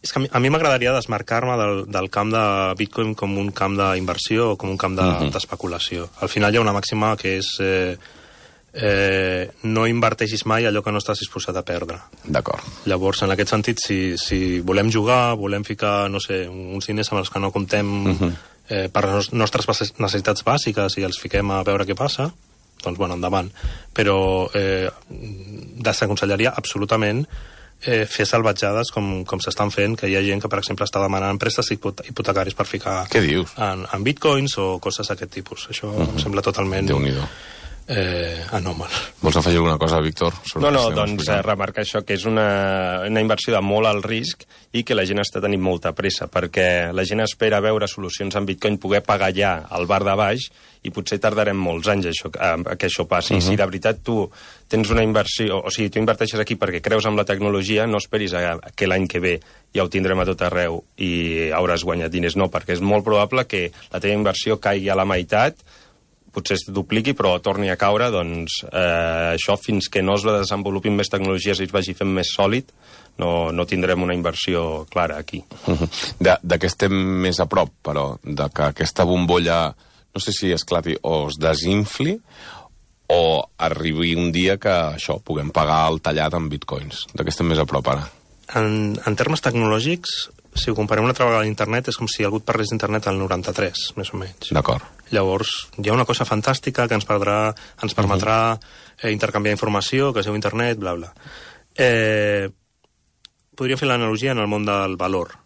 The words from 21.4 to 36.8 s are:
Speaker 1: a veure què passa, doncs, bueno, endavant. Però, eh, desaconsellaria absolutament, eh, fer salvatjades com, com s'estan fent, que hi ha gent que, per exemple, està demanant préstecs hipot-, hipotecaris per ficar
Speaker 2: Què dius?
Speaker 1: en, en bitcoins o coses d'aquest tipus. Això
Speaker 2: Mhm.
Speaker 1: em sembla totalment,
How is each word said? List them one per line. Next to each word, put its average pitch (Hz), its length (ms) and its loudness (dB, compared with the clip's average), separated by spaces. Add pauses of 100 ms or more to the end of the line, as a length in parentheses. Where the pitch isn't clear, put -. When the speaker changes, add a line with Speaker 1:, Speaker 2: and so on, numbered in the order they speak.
Speaker 1:
a 98 140 0
veure 98 200 2
què 95 120 -2
passa, 143 360 -2 (520)
doncs, 87 160 -4
bueno, 90 160 0
endavant. 90 360 -2 (400)
Però, 95 640 2
eh, 95 340 0 (220)
desaconsellaria 104 1500 -2
absolutament, 107 720 0 (580)
eh, 113 220 2
fer - 180 0
salvatjades 110 640 2
com, 95 360 -4
com 92 140 -4
s'estan 101 300 -2
fent, 104 300 0
que 101 100 -2
hi 95 60 2
ha 98 80 2
gent 98 180 0
que, 101 80 -4
per 98 100 0
exemple, 101 280 -2
està 98 160 -2
demanant 98 340 0
préstecs 113 380 0
hipot-, - 340 -8
hipotecaris 95 460 -2
per 98 100 -2
ficar 95 440 -4
Speaker 2:
Què 117 120 4
dius? 82 360 2
Speaker 1:
en, 95 340 -2
en 98 120 -4
bitcoins 139 540 0
o 95 220 -2
coses - 280 -4
d'aquest 95 240 -6
tipus. - 380 -12
Això 104 240 -8
Speaker 2:
Mhm. 80 220 0
Speaker 1:
em 76 40 -2
sembla 101 220 -2
totalment, 95 460 0